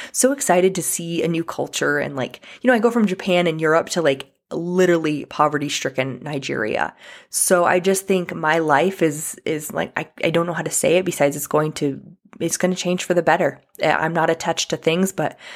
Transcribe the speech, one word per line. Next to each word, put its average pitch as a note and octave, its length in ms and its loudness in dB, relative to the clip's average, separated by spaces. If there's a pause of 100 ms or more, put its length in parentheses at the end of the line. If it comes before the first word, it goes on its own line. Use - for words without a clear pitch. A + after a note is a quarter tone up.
so C4 220 2
excited F#3 440 2
to E3+ 60 -2
see E3+ 400 -4
a E3 60 0
new E3 160 0
culture. D3 540 -2
And, C#3 180 -4
like, - 240 -6 (220)
you A#3+ 60 0
know, B3+ 60 6
I A3+ 40 4
go A3+ 120 2
from A3+ 160 2
Japan F3+ 400 0
and D#3+ 140 -2
Europe D#3+ 300 2
to, F3+ 100 -2
like, C#3 300 0 (240)
literally E3+ 680 2
poverty-stricken C#3+ 1000 -2
Nigeria. C3+ 720 -4 (360)
So F3 340 2
I F3+ 160 4
just F#3+ 260 0
think F3+ 280 0
my D#3+ 240 0
life D#3+ 420 2
is, D#3 340 0 (120)
is D3+ 260 -4
like, - 240 -4
I, D#3 120 -6 (140)
I E3 80 0
don't E3+ 140 2
know F3 80 -4
how D#3+ 100 -6
to D#3 80 -6
say D#3 260 2
it F#3 100 2
besides C#3+ 300 0
it's C#3+ 100 -8
going D#3 280 0
to, C3+ 280 -4 (360)
it's D#3+ 200 -4
gonna F#3 160 2
change F3+ 300 -2
for F3 100 0
the F3 80 4
better. D#3 400 2 (200)
I, D#3 100 4
I'm D#3+ 200 0
not D#3+ 160 0
attached E3 420 -4
to D#3+ 60 -2
things, F3+ 340 0
but - 280 -6 (180)